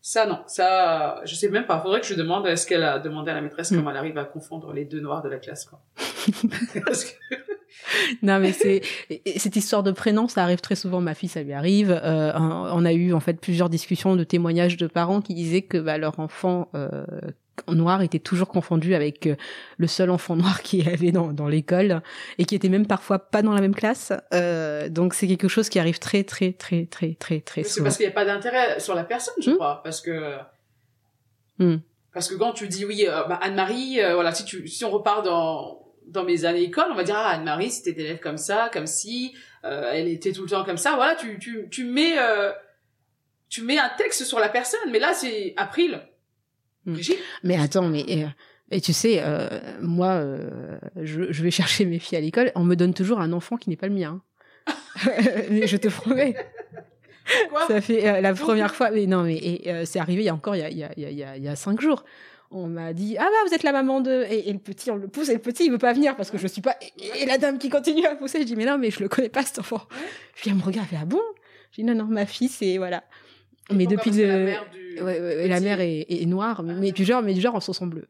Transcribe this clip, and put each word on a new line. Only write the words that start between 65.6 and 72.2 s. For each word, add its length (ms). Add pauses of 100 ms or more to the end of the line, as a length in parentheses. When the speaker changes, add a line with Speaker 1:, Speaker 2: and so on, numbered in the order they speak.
Speaker 2:
il 60
veut 60
pas 160
venir 220
parce 160
que 80
je 80
suis 140
pas, 200
et, 400
et 60
la 100
dame 220
qui 100
continue 380
à 80
pousser, 240
je 60
dis, « 120
Mais 80
non, 140
mais 100
je 120
le 60
connais 220
pas, 140
cet 160
enfant. » 160 (160)
Speaker 1:
Ouais. 60 (360)
Speaker 2:
Puis 160
elle 60
me 80
regarde, 280
elle 60
fait, « 60
Ah 20
bon ? » 160 (500)
Je 40
dis, « 100
Non, 80
non, 120
ma 200